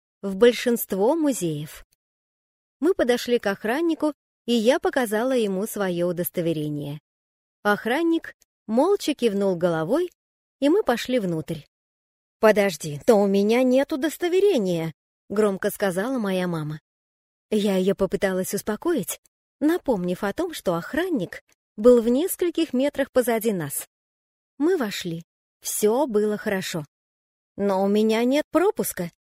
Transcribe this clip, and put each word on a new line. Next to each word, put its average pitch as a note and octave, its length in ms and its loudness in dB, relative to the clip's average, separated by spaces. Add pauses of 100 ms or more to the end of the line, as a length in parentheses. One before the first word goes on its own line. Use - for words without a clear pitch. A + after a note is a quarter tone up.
(220)
в G3 140 -6
большинство A3+ 800 2
музеев. F3 680 -2 (960)
Мы E4+ 140 2
подошли A#3+ 460 0
к - 80 -6
охраннику, D4+ 680 0 (320)
и A#3 80 0
я A#3+ 260 4
показала A#3+ 520 0
ему G#3 340 0
своё F3+ 420 -2
удостоверение. D#3 920 -4 (640)
Охранник D4 720 -2 (320)
молча D#4 460 2
кивнул G3 420 0
головой, F3 560 0 (480)
и C#4 100 2
мы G4+ 140 4
пошли B3 360 -2
внутрь. E3 420 -4 (800)
«Подожди, F#3+ 680 2
то A#3 100 6
у G3+ 120 4
меня G3+ 360 2
нет C4 300 2
удостоверения», — C#4 1000 0 (360)
громко G3+ 420 -2
сказала G3+ 460 -4
моя F#3+ 300 -2
мама. D#3 320 -6 (680)
Я G3+ 280 0
её F#3 180 2
попыталась F#3+ 580 -2
успокоить, G#3+ 680 -4 (400)
напомнив A3+ 640 -2
о G3+ 100 -2
том, F4 200 -6
что F3+ 220 -4
охранник C4 680 -6 (340)
был A#3+ 240 6
в A3 80 0
нескольких E4 640 -2
метрах C4+ 380 -2
позади A3+ 420 0
нас. D#3 340 -6 (680)
Мы E4+ 180 2
вошли. F#3+ 480 -6 (380)
Всё A#3+ 460 0
было G#3 300 0
хорошо. F#3 460 -4 (760)
«Но G3 240 0
у G3 40 2
меня A3 360 2
нет C4+ 280 2
пропуска. D4+ 600 -2 (180)